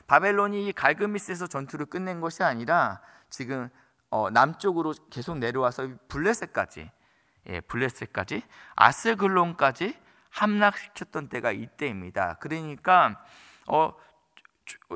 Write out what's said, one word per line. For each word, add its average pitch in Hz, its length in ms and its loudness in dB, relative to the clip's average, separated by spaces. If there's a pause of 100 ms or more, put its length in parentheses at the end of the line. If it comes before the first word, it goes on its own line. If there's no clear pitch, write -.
바벨론이 202 600 4
이 196 40 -4
갈그미스에서 180 760 -2
전투를 143 380 -8
끝낸 180 340 -6
것이 165 220 -4
아니라 123 600 2 (280)
지금, 127 400 -8 (400)
어, 107 200 0
남쪽으로 156 640 2 (160)
계속 151 280 -8
내려와서 127 500 0 (200)
블레셋까지, 143 840 -4 (560)
예, 87 140 -8
블레셋까지, 120 840 -6 (320)
아스글론까지 180 1200 2 (340)
함락시켰던 202 1000 0
때가 117 220 -2
이때입니다. 98 880 -4
그러니까, 156 840 2 (440)
어, 156 260 2 (1040)